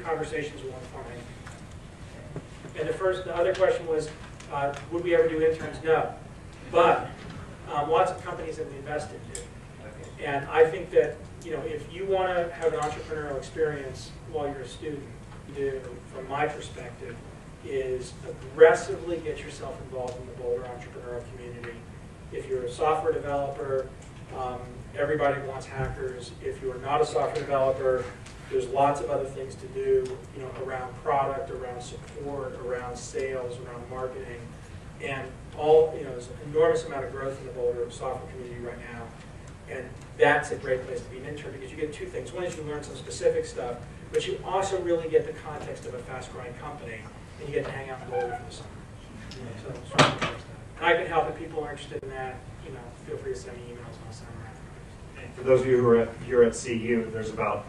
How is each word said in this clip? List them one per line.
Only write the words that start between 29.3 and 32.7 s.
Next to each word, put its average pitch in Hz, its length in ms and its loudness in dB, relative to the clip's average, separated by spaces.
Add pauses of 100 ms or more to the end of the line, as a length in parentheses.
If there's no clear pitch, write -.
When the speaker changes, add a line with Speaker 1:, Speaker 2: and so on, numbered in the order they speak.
Speaker 1:
to - 120 -10
do, 135 480 4 (180)
you 135 80 -8
know, 131 80 -8 (140)
around 131 380 -4
product, 135 480 2
around 127 320 -6
support, - 720 -6 (100)
around 123 320 -4